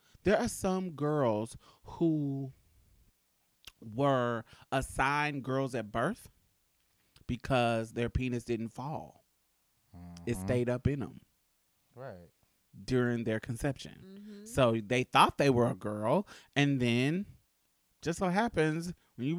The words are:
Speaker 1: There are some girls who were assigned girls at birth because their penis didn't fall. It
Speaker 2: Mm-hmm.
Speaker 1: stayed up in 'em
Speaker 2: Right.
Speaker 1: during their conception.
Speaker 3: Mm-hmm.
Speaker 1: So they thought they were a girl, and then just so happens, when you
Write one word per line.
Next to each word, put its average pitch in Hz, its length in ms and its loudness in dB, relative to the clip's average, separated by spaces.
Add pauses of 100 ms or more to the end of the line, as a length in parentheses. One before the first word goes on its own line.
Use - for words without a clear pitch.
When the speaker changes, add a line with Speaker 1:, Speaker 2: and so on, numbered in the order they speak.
(240)
Speaker 1:
There 202 140 4
are 233 100 0
some 185 420 -2
girls 135 680 0 (280)
who 143 680 -2 (1300)
were 120 640 0 (280)
assigned 143 720 0
girls 131 300 -2
at 107 180 -6
birth 139 380 -2 (960)
because 117 640 0
their 117 160 0
penis 123 360 -2
didn't 113 260 -2
fall. 127 540 -10 (1040)
It 117 80 0
Speaker 2:
Mm-hmm. 92 100 -4
Speaker 1:
stayed 123 240 0
up 123 180 0
in 139 160 0
'em - 180 -12 (760)
Speaker 2:
Right. 101 360 -16 (540)
Speaker 1:
during 120 400 0
their 110 160 0
conception. - 640 -6
Speaker 3:
Mm-hmm. 202 420 -18
Speaker 1:
So 120 380 4
they 123 200 0
thought - 340 6
they 143 120 6
were 120 160 6
a 117 80 0
girl, 107 520 0 (280)
and 143 260 4
then 131 460 2 (760)
just 165 160 -4
so 190 100 0
happens, 175 640 0 (240)
when 120 120 -4
you 165 100 0